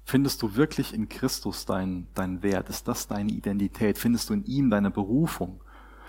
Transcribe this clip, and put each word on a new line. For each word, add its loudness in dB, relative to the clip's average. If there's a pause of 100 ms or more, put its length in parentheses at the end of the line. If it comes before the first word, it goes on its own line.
Findest 2
du -2
wirklich 2
in -2
Christus -4
dein, -2
dein -2
Wert? 0
Ist -6
das -4
deine -2
Identität? 0
Findest 0
du 0
in -2
ihm 2
deine 4
Berufung? 0 (480)